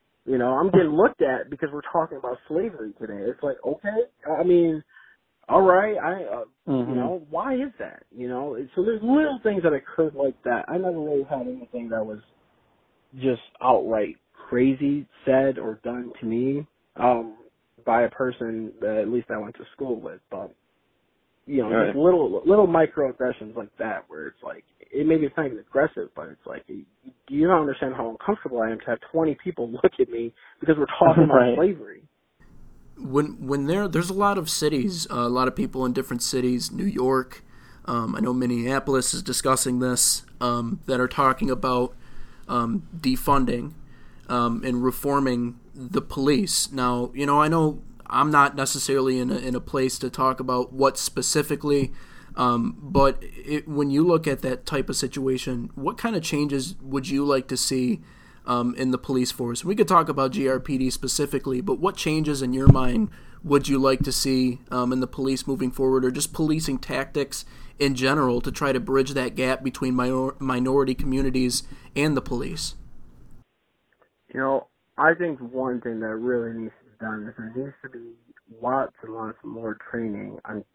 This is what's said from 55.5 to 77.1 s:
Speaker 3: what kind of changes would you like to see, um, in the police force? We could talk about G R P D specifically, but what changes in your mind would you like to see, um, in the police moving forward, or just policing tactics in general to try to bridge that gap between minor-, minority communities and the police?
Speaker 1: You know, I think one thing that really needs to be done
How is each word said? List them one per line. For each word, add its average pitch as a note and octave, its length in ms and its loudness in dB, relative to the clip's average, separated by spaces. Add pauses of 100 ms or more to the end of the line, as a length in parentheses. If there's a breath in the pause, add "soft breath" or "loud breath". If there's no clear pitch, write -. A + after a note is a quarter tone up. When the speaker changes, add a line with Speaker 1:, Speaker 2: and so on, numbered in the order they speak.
Speaker 3:
what D3+ 240 -4
kind A3+ 160 -2
of D#3+ 80 -2
changes C#3+ 580 -2
would C3 280 -6
you C#3 140 0
like C3+ 260 0
to C3 80 -4
see, B2+ 440 0 (440 soft breath)
um, B2 300 0
in C3 160 0
the B2+ 60 0
police B2+ 340 -2
force? A#2+ 340 -6
We G3 100 0
could G#3 120 4
talk E3 220 4
about C#3 220 0
G C#3 160 0
R C3 120 2
P C3 180 -4
D C3 120 0
specifically, C3 720 -2
but B2 180 -2
what F#3+ 180 0
changes D3+ 440 0
in B2+ 120 0
your C3+ 180 2
mind B2+ 380 2 (340 soft breath)
would C#3+ 240 2
you C#3 120 2
like C3+ 240 4
to C#3 80 -2
see, B2+ 480 0 (120)
um, B2 220 0
in B2+ 60 0
the B2+ 80 -2
police C3+ 400 -4
moving B2+ 240 -2
forward, C3 340 2
or B2+ 60 0
just C#3+ 220 -6
policing D#3 460 -2
tactics C#3 640 -6 (360 soft breath)
in C#3 160 2
general C3 460 2
to A#2+ 100 -4
try C3+ 200 0
to B2+ 80 0
bridge C3+ 320 2
that C3 240 -4
gap C3 280 0
between C3 320 -2
minor-, C3 440 0
minority C3 560 2
communities C3 680 0 (320 loud breath)
and D3 200 2
the C3 60 0
police? C3+ 540 -6 (1600)
Speaker 1:
You C3 60 -4
know, C3+ 280 0 (300)
I D#3 160 6
think E3 260 -4
one B2 420 -4
thing A2+ 200 -6
that A2 140 -4
really A2+ 420 -2
needs A2 160 -10 (100)
to - 80 -20
be - 140 -20
done G#2+ 220 -8